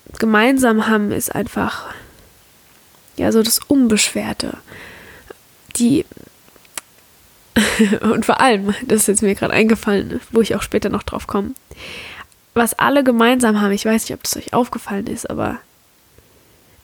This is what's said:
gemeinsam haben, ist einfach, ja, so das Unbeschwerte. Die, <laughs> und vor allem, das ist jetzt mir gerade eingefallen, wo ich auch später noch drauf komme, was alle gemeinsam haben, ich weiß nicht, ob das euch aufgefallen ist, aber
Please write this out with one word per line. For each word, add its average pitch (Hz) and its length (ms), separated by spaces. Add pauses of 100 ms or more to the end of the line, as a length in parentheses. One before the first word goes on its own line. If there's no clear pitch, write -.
(180)
gemeinsam 226 680
haben, 214 240
ist - 200
einfach, - 540 (1300)
ja, 180 140
so 220 120
das 226 260
Unbeschwerte. 214 880 (1200)
Die, - 280 (1500)
<laughs> 220 100 (360)
und 220 260
vor - 140
allem, 208 340 (140)
das 214 140
ist - 40
jetzt 202 160
mir 202 140
gerade - 180
eingefallen, 220 680 (120)
wo 226 80
ich 202 160
auch 208 60
später 214 260
noch 208 160
drauf - 240
komme, 202 240 (1040)
was 233 240
alle 269 260
gemeinsam 233 560
haben, 202 120
ich 202 120
weiß 220 200
nicht, - 100
ob - 80
das - 140
euch - 180
aufgefallen 226 540
ist, - 200
aber - 300 (1300)